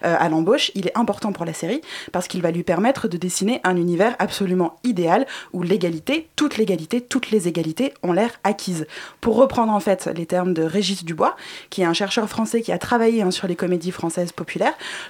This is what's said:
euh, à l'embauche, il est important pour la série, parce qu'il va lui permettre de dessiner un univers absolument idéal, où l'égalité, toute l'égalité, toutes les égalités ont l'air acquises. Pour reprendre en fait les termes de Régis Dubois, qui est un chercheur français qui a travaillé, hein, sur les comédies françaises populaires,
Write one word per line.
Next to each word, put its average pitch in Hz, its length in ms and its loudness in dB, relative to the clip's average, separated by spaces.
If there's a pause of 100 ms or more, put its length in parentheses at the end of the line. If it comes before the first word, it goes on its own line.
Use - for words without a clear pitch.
euh, 165 140 4
à 170 100 6
l'embauche, 165 460 2
il 190 120 -2
est - 100 -2
important 208 360 0
pour 170 120 -6
la 165 80 -6
série, 202 280 -4 (320)
parce 180 160 -2
qu'il 180 140 -4
va 170 80 2
lui 170 120 -2
permettre 196 460 2
de 175 80 -6
dessiner 185 480 -2
un 185 120 4
univers 175 420 2
absolument 185 640 0
idéal, 175 420 2 (260)
où 180 100 -4
l'égalité, 175 760 0
toute 294 200 0
l'égalité, 202 440 0
toutes - 300 -2
les 185 180 2
égalités 165 540 -2
ont 175 100 0
l'air 214 180 2 (140)
acquises. 185 420 -2 (340)
Pour 220 160 2
reprendre 240 360 4
en 208 80 2
fait 190 340 0
les 170 120 -6
termes 180 280 0
de 160 80 0
Régis 180 420 0
Dubois, 165 320 0 (340)
qui 190 120 -2
est - 20 2
un 170 80 2
chercheur 208 360 0
français 226 340 -2
qui 175 100 -2
a 175 60 -2
travaillé, 226 440 2
hein, 185 80 2
sur 190 160 -4
les 175 100 -2
comédies 180 340 -2
françaises 170 420 -4
populaires, 196 420 -2 (360)